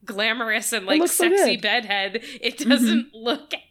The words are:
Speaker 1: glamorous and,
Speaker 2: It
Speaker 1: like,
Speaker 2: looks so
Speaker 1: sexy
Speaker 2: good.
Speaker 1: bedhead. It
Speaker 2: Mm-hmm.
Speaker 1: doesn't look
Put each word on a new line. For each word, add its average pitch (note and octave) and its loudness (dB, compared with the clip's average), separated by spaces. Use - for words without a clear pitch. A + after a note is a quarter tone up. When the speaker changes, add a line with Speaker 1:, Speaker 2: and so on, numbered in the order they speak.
Speaker 1:
glamorous A3 -2
and, G#3 -4
Speaker 2:
It F#3 -8
Speaker 1:
like, D4+ 2
Speaker 2:
looks F4 2
so F4 2
Speaker 1:
sexy F4 4
Speaker 2:
good. G#3 -8
Speaker 1:
bedhead. G3+ -2
It - -4
Speaker 2:
Mm-hmm. G3 0
Speaker 1:
doesn't A#3 4
look A#3 -4